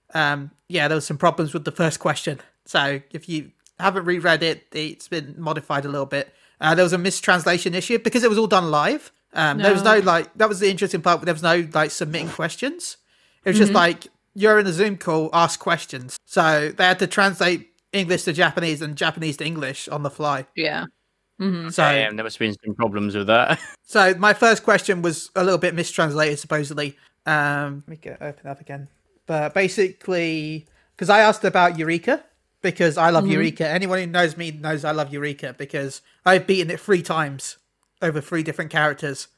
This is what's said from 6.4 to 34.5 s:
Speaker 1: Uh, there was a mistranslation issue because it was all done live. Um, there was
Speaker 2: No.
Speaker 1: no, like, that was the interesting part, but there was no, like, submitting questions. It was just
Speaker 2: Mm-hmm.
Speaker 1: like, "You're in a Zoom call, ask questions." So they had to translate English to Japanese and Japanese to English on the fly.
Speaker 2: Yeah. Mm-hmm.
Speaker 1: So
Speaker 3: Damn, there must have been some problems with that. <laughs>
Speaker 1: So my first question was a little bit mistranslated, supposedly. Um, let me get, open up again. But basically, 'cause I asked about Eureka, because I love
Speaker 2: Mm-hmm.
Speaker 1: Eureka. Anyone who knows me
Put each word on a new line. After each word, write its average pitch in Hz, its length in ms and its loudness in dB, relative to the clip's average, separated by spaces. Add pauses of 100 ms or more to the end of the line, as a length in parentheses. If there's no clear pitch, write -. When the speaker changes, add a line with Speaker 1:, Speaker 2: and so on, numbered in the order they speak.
Speaker 1:
Uh, 160 160 0
there 180 100 6
was 175 100 2
a 180 40 0
mistranslation 180 760 0
issue 220 240 -2
because 233 260 0
it 226 60 4
was 208 80 2
all 220 80 2
done 175 240 2
live. 165 420 0 (220)
Um, 151 240 0
there 202 160 6
was 190 80 2
Speaker 2:
No. 214 160 6
Speaker 1:
no, - 80 4
like, 170 320 2
that 214 100 4
was 190 120 -6
the 196 100 2
interesting 185 320 -2
part, 175 180 2
but 160 60 -10
there 170 80 0
was 156 80 -10
no, 170 320 2
like, 156 160 0
submitting 165 400 -6
questions. 254 680 -8 (480)
It 190 60 2
was 208 80 4
just 202 100 6
Speaker 2:
Mm-hmm. 202 80 2
Speaker 1:
like, 170 300 4 (260)
"You're 214 260 4
in 202 80 4
a 180 60 0
Zoom 196 240 0
call, 160 380 -2
ask 170 260 2
questions." 135 640 -4
So 156 500 2
they 185 100 2
had 185 160 4
to 190 60 0
translate 180 640 0 (240)
English 180 320 -2
to 170 80 -2
Japanese 160 500 0
and 151 140 -8
Japanese 160 420 -4
to 151 80 -8
English 147 420 -8
on 147 140 -8
the 139 80 -6
fly. 143 360 -6 (100)
Speaker 2:
Yeah. 160 300 -4 (540)
Mm-hmm. 175 300 -6
Speaker 1:
So 170 120 -2
Speaker 3:
Damn, 110 340 2
there 110 80 -6
must 110 120 -12
have 113 100 0
been 104 180 -2
some 104 100 -8
problems 104 400 -2
with 101 140 -4
that. 123 360 4
<laughs> - 60 -18 (180)
Speaker 1:
So 190 300 4
my 202 160 4
first 226 300 4
question 196 360 2
was 170 360 -4
a 185 80 2
little 185 140 2
bit 175 160 0
mistranslated, 156 680 -2
supposedly. 147 560 -4 (280)
Um, 147 640 -2
let - 20 -18
me 156 140 -16
get, - 180 -14
open 143 300 -12
up 139 100 -14
again. 139 280 -14 (380)
But 151 280 -4
basically, 170 1120 -2 (300)
'cause 180 140 -2
I 208 100 8
asked 214 240 4
about 175 340 4
Eureka, 170 460 -2 (380)
because 170 360 0
I 165 120 6
love 165 140 4
Speaker 2:
Mm-hmm. 196 80 2
Speaker 1:
Eureka. 160 360 0
Anyone 185 320 -2
who 180 60 -4
knows 170 300 0
me 170 140 -8